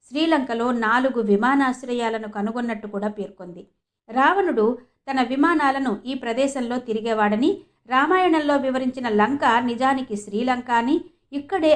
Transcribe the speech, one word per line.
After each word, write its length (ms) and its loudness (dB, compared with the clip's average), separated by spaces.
శ్రీలంకలో 640 0
నాలుగు 500 0
విమానాశ్రయాలను 1040 0
కనుగొన్నట్టు 580 -6
కూడా 220 -6
పేర్కొంది. 540 -12
రావణుడు 560 2
తన 120 0
విమానాలను 680 2
ఈ 80 -4
ప్రదేశంలో 640 -2
తిరిగేవాడని, 720 0
రామాయణంలో 680 2
వివరించిన 520 -2
లంక 360 2
నిజానికి 520 -2
శ్రీలంక 540 -4
అని, 260 2
ఇక్కడే 440 0